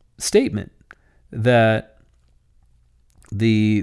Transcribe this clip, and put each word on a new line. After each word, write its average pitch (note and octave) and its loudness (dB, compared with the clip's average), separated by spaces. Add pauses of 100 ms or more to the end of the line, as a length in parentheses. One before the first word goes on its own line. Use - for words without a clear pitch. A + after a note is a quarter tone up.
(180)
statement - -2 (640)
that A2+ 0 (1300)
the, G#2+ 0